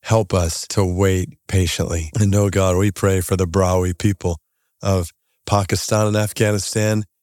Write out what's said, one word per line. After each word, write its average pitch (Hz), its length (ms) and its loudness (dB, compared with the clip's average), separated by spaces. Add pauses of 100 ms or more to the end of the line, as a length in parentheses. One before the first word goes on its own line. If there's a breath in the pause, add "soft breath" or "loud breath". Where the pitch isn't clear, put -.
help 113 300 2
us 85 320 -2
to 101 180 0
wait 92 440 0 (180)
patiently. 85 720 -2
And, 101 160 4
oh 101 160 2
God, 92 260 2
we 101 140 2
pray 95 300 0
for 95 140 -2
the 92 120 0
Brahui 90 500 2
people 92 400 -2 (460)
of 95 260 0 (380)
Pakistan 104 580 0
and 104 100 0
Afghanistan 107 920 -2 (180)